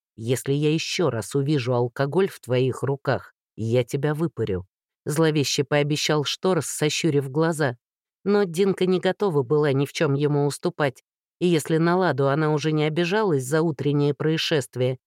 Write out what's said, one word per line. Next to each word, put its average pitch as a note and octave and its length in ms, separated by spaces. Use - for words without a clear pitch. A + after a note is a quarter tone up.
«Если B2 380
я D3+ 180
еще D#3+ 380
раз A2+ 260
увижу C3+ 380
алкоголь C3+ 560
в - 100
твоих B2+ 440
руках, C3+ 500
я A2+ 280
тебя D3 300
выпарю», A2+ 540
зловеще D#3 580
пообещал D3+ 600
Шторос, F3 440
сощурив D3 640
глаза. D3+ 480
Но G#3 200
Динка F#3 420
не F3+ 140
готова F#3 440
была D3 300
ни C#3 120
в - 80
чем D3 200
ему C#3+ 320
уступать. C#3+ 580
И F3 80
если E3 300
на E3+ 200
Ладу C#3 320
она D3+ 240
уже D3+ 180
не D3+ 140
обижалась E3+ 580
за D3+ 180
утреннее C#3+ 520
происшествие, C#3+ 920